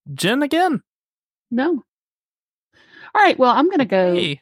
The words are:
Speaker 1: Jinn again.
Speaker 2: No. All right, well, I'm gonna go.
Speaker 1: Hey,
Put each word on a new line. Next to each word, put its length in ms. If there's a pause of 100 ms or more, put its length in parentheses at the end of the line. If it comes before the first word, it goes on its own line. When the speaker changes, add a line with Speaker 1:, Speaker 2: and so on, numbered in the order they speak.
(140)
Speaker 1:
Jinn 280
again. 400 (680)
Speaker 2:
No. 340 (1300)
All 80
right, 160
well, 120
I'm 180
gonna 160
go. 300
Speaker 1:
Hey, 280